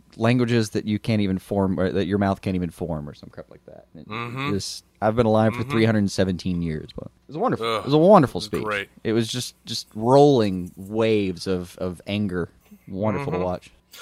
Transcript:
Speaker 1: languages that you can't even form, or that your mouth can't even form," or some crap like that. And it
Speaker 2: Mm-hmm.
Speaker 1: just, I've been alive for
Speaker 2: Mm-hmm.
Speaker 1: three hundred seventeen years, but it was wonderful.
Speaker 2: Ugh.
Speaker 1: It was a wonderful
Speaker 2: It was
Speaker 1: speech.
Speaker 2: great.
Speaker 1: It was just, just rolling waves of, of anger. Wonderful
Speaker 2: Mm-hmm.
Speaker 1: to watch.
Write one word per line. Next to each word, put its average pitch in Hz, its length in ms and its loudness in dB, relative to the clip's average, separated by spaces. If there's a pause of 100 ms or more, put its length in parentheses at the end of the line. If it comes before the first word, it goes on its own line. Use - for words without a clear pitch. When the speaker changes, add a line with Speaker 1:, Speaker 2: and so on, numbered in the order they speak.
(180)
Speaker 1:
languages 117 540 2
that - 140 -4
you 104 140 -2
can't 110 220 0
even 95 160 0
form, 95 420 -2
or 90 120 0
that 92 160 0
your 101 100 0
mouth 98 240 0
can't 95 140 -4
even 87 160 -4
form," 78 360 -8
or 71 60 -14
some - 160 -20
crap - 220 -18
like - 160 -20
that. - 260 -20
And 80 100 -18
it - 60 -20
Speaker 2:
Mm-hmm. 120 440 -8
Speaker 1:
just, - 300 -6 (180)
I've 110 140 2
been 117 120 4
alive 110 260 4
for 123 80 -4
Speaker 2:
Mm-hmm. 127 100 -8
Speaker 1:
three 113 140 4
hundred 107 240 2
seventeen 92 540 -2
years, 78 320 -6
but - 100 -14
it - 60 -18 (160)
was 143 100 -12
wonderful. 143 300 -2
Speaker 2:
Ugh. 110 140 -2
Speaker 1:
It 95 40 -10
was 135 80 0
a 151 40 6
wonderful 160 420 6
Speaker 2:
It - 20 -6
was - 40 -8
Speaker 1:
speech. 73 180 -6
Speaker 2:
great. 101 260 -6 (140)
Speaker 1:
It 110 100 -2
was 113 140 0
just, 123 260 -8 (120)
just - 280 -10
rolling 113 840 4
waves 104 720 -2
of, 90 300 -6
of 90 300 -8
anger. 98 420 -4 (380)
Wonderful 104 440 -4
Speaker 2:
Mm-hmm. 90 100 -4
Speaker 1:
to 92 40 -2
watch. - 260 -6 (300)